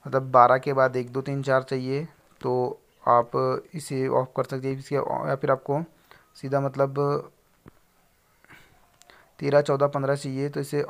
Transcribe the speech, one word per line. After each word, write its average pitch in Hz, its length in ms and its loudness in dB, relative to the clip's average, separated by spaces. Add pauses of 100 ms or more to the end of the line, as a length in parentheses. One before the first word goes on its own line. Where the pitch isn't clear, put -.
मतलब 131 240 -2
बारह 127 280 8
के 139 140 -4
बाद 131 240 2
एक, 120 160 -4
दो, 131 80 -4
तीन, 139 220 -6
चार 131 200 2
चाहिए 131 460 -6 (320)
तो 127 400 -2 (280)
आप 120 220 4 (440)
इसे 135 340 -6
ऑफ 127 280 0
कर 131 80 -2
सकते 131 240 -8
हैं, 135 100 -6
इसके, 135 160 -10
या 139 400 -4
फिर 135 160 -4
आपको 143 320 -2 (520)
सीधा 139 260 -4
मतलब 139 380 -2 (2500)
तेरह, 143 220 4
चौदह, 143 260 2
पन्द्रह 139 280 0
चाहिए 139 340 -4
तो 143 120 -6
इसे 143 300 -2